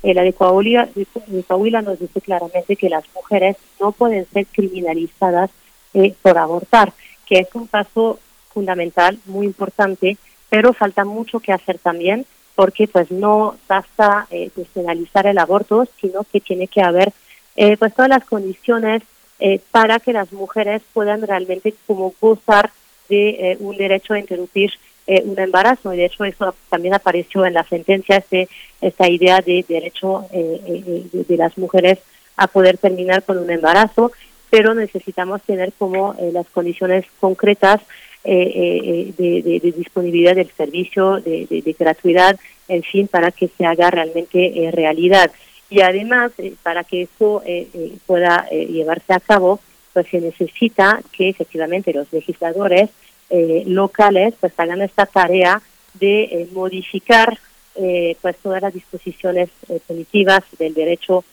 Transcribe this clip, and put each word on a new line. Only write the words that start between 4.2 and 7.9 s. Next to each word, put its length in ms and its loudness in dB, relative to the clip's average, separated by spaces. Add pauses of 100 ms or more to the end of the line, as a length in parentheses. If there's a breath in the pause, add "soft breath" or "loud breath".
ser 140 -4
criminalizadas, 1040 -2 (440 soft breath)
eh, 280 2
por 160 6
abortar, 540 2 (340 soft breath)
que 140 2
es 140 -6
un 120 -10
paso 520 -2 (340)